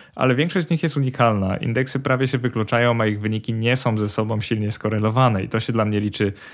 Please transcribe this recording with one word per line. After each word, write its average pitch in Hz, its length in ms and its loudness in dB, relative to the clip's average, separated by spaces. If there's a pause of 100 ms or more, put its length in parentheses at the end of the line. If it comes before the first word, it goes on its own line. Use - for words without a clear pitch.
(140)
ale 131 200 2
większość 165 320 0
z - 40 -20
nich 165 120 0
jest 151 140 -2
unikalna. 117 600 2
Indeksy 127 440 -2
prawie 131 280 0
się 135 100 0
wykluczają, 117 600 0
a 110 60 2
ich 107 140 0
wyniki 110 320 -2
nie 113 240 0
są 113 220 0
ze 104 100 0
sobą 110 320 -2
silnie 107 320 -2
skorelowane 107 720 2
i 113 40 -8
to 110 120 -2
się 117 120 -4
dla 113 120 2
mnie 104 160 0
liczy 101 320 0 (200)